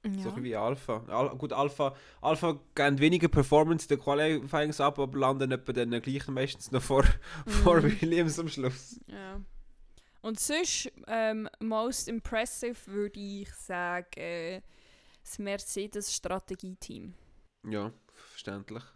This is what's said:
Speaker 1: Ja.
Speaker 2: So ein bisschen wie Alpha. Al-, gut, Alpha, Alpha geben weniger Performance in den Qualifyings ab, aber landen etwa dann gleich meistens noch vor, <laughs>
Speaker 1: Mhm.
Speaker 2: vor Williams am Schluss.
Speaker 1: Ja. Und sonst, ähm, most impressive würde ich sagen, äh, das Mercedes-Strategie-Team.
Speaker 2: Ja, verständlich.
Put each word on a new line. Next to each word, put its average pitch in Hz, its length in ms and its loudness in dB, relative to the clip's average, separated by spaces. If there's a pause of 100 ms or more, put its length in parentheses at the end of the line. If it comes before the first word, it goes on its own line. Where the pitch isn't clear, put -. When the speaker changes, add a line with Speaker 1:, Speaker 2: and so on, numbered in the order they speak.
Speaker 1:
Ja. 214 80 -4
Speaker 2:
So 190 60 -6
ein 190 40 -8 (120)
bisschen 123 100 -6
wie 117 100 -4
Alpha. 117 520 -2
Al-, 123 280 0
gut, 135 160 -6
Alpha, 139 420 0 (280)
Alpha 156 360 0 (180)
geben 139 240 4
weniger 160 280 6
Performance 151 640 6
in 143 80 4
den - 60 -10
Qualifyings 151 760 0
ab, 143 200 2
aber 139 200 -2
landen 135 320 2
etwa 127 220 -4
dann 120 280 0
gleich 135 280 -4
meistens 131 420 -4
noch 127 120 0
vor, 135 200 4 (220)
<laughs> - 200 -12
Speaker 1:
Mhm. - 60 -6
Speaker 2:
vor 170 320 8
Williams 165 560 2
am 165 80 -4
Schluss. 131 500 -4 (100)
Speaker 1:
Ja. 196 340 -12 (800)
Und 220 180 -6
sonst, - 500 -2 (180)
ähm, 220 420 -2 (100)
most 220 480 -2
impressive 233 680 -4 (100)
würde 202 320 -4
ich 202 340 -10
sagen, 175 680 -6
äh, 170 400 -8 (600)
das - 180 -14
Mercedes-Strategie-Team. 196 1700 -8 (560)
Speaker 2:
Ja, 107 240 -4 (380)
verständlich. 101 520 -12 (120)